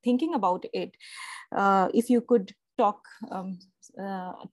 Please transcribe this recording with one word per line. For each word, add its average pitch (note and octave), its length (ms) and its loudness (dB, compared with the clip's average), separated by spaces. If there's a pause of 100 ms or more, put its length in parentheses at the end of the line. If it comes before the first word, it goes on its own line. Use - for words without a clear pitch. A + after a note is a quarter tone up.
thinking B3+ 320 0
about F#3 300 0 (100)
it? F3+ 220 -6 (580)
Uh, G3 400 4
if A#3 160 2
you A#3+ 120 4
could A3+ 320 2 (240)
talk, G#3 280 0 (240)
um, F#3+ 300 -10 (420)
uh, F#3+ 300 -8 (220)